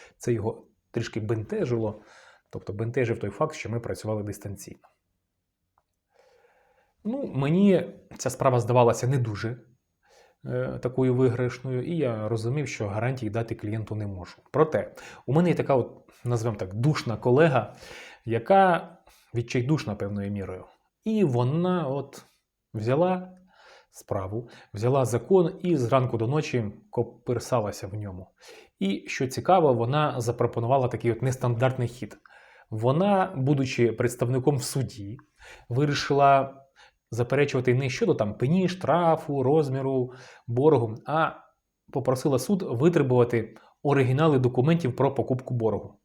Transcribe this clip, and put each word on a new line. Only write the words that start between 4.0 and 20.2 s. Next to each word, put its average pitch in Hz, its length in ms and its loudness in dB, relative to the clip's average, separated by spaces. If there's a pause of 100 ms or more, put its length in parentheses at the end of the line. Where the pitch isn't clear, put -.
дистанційно. 101 560 -12 (2250)
Ну, 254 320 -6
мені 170 580 2 (240)
ця - 120 -4
справа 127 300 2
здавалася 120 480 4
не 139 100 0
дуже, 110 400 -4 (880)
е, 127 380 -6
такою 127 320 2
виграшною, 127 680 0
і 170 140 -4
я 113 320 -2
розумів, 117 380 -2
що 110 200 -6
гарантій 113 420 -2
дати 113 260 -4
клієнту 107 400 -6
не 107 120 -6
можу. 90 300 -12 (140)
Проте, 135 440 0 (300)
у 123 80 -2
мене 170 160 4
є 151 60 4
така - 200 2
от, - 360 -4 (140)
назвемо 117 320 0
так, 95 160 -6
душна 117 440 0
колега, 131 580 4 (500)
яка 170 720 2 (380)
відчайдушна 120 600 -2
певною 101 360 -4